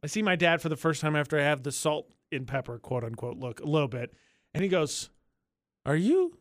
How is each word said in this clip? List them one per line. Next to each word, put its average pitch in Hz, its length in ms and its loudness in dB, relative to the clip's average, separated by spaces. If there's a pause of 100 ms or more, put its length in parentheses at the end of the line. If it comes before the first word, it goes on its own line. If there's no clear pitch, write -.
I 151 60 -8
see 214 140 -2
my 185 160 4
dad 165 240 4
for 165 80 -2
the 156 80 -2
first 160 240 0
time 151 140 2
after 147 220 2
I 143 60 4
have 143 200 2
the 139 100 -4
salt - 400 -2 (180)
and 131 160 -6
pepper, 123 320 -6
quote 123 240 -4
unquote, 117 340 -8
look 120 220 -10
a - 60 -10
little 151 240 2
bit, 123 240 -8 (400)
and 165 100 -2
he 196 60 0
goes, 165 400 0 (760)
"Are 139 120 2
you 339 440 2